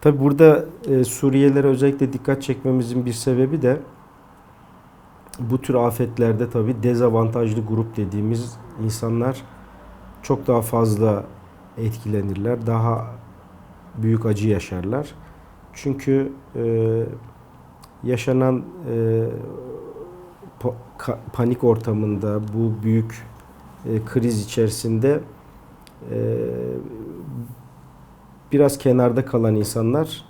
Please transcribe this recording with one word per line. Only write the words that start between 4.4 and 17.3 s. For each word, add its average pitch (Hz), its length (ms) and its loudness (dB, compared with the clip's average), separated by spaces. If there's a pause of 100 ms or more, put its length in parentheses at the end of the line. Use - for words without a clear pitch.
bu 127 220 -2
tür 135 140 -2
afetlerde 117 720 0
tabii 113 340 -2
dezavantajlı 117 800 2
grup 110 320 -2
dediğimiz 107 600 -4 (260)
insanlar 117 580 -2 (800)
çok - 260 -2
daha 120 140 4
fazla 110 640 2 (540)
etkilenirler, 107 920 -2
daha 113 380 0 (920)
büyük 113 280 2
acı 107 240 0
yaşarlar. 101 680 -4 (580)
Çünkü, 135 580 -2 (240)
e, 113 480 0 (1000)